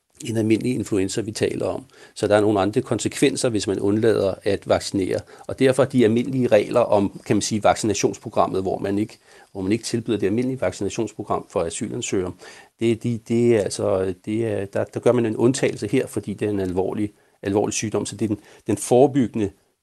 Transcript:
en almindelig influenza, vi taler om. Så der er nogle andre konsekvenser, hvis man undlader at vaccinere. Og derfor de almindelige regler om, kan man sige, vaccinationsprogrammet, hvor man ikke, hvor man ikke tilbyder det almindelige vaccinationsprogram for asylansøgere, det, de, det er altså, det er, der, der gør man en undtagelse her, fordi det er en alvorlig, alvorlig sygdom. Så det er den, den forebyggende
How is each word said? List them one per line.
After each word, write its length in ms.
en 120
almindelig 380
influenza, 460
vi 100
taler 340
om. 200
Så 120
der 80
er 60
nogle 180
andre 220
konsekvenser, 680
hvis 180
man 120
undlader 540
at 260
vaccinere. 500
Og 120
derfor 260
de 180
almindelige 440
regler 320
om, 460
kan 100
man 60
sige, 220
vaccinationsprogrammet, 960
hvor 180
man 180
ikke, 200
hvor 100
man 100
ikke 120
tilbyder 340
det 100
almindelige 340
vaccinationsprogram 880
for 120
asylansøgere, 720
det, 240
de, 240
det 280
er 60
altså, 520
det 220
er, 180
der, 180
der 160
gør 120
man 140
en 120
undtagelse 500
her, 200
fordi 260
det 120
er 40
en 100
alvorlig, 520
alvorlig 300
sygdom. 320
Så 100
det 100
er 100
den, 40
den 100
forebyggende 720